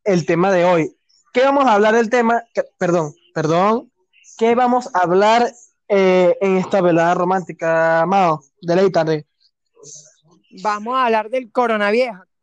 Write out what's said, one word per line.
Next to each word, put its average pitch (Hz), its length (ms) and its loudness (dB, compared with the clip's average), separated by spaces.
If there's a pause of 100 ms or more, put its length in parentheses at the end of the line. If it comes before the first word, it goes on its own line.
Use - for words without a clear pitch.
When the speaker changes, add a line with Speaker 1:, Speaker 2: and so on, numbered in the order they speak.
Speaker 1:
el 180 220 0
tema 180 260 0
de 180 140 2
hoy. 170 300 0 (380)
¿Qué 247 100 0
vamos 277 220 2
a 240 80 2
hablar 214 220 2
del 233 140 0
tema? 233 340 0 (100)
Que, 190 100 -4 (140)
perdón, 170 360 -2 (200)
perdón. 180 580 -2 (460)
¿Qué 233 180 0
vamos 247 400 -2
a 180 40 0
hablar, 208 520 2 (380)
eh, 185 500 2
en 190 180 0
esta 185 240 -2
velada 170 320 2
romántica, 165 920 -2
Mao? 175 340 0 (200)
Deleítate. 165 680 0 (1400)
Speaker 2:
Vamos 208 320 -6
a 254 100 0
hablar 220 240 -2
del 254 220 -8
coronavieja. 220 760 -2 (180)